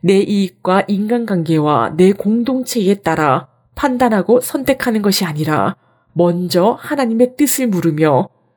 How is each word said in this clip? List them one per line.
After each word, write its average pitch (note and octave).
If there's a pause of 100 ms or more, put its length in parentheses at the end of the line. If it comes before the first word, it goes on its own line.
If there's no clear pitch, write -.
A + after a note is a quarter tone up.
내 G3
이익과 G3
인간관계와 E3+
내 F#3
공동체에 A#3
따라 D#3+ (260)
판단하고 B3
선택하는 B3+
것이 G3
아니라 D3+ (360)
먼저 F3
하나님의 B3
뜻을 C4
물으며 D#3+ (280)